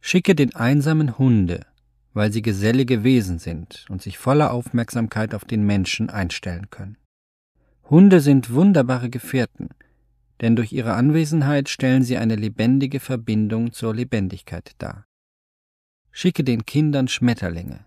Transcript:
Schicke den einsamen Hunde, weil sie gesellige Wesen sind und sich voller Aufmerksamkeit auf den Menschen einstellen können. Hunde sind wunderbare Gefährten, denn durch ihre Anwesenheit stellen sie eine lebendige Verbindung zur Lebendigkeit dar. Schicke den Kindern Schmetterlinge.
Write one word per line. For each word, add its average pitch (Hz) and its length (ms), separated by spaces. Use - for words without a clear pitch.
Schicke 185 340
den 143 200
einsamen 143 640
Hunde, 101 480
weil 104 180
sie 113 100
gesellige 113 600
Wesen 107 360
sind 85 500
und 92 140
sich - 160
voller 143 340
Aufmerksamkeit 113 800
auf 101 100
den 107 200
Menschen 101 460
einstellen 92 600
können. 101 260
Hunde 185 300
sind 135 320
wunderbare 127 580
Gefährten, - 600
denn 117 120
durch 113 180
ihre 117 220
Anwesenheit 147 760
stellen 131 360
sie 120 140
eine 113 180
lebendige 131 640
Verbindung 113 720
zur 113 220
Lebendigkeit 98 840
dar. - 280
Schicke 170 320
den 117 220
Kindern 143 420
Schmetterlinge. 87 800